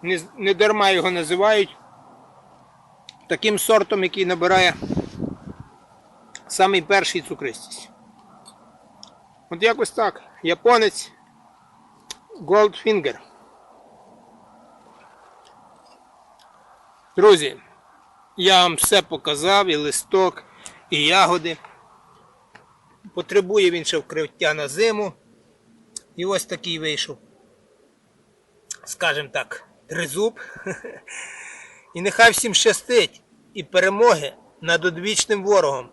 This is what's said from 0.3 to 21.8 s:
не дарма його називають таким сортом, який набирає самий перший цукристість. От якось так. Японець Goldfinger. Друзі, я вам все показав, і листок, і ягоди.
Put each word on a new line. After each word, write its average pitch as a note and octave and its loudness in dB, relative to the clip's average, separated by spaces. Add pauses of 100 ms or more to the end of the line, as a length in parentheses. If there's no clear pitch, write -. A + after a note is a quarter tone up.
не G3 0
дарма G#3 4
його F#3 0
називають F3+ 0 (1500)
таким G#3 -2
сортом, G3+ 2
який F#3 -2
набирає F3+ 2 (1700)
самий F#3+ 0
перший F3+ 0
цукристість. - -12 (1600)
От E3+ -6
якось A#3 2
так. G#3 -4 (200)
Японець A3 2 (1300)
Goldfinger. G3+ 0 (4000)
Друзі, F#3 6 (800)
я F#3 4
вам E3+ 2
все F#3+ 2
показав, E3 -2
і E3 -2
листок, E3 -2 (460)
і D3 0
ягоди. E3+ 2 (1600)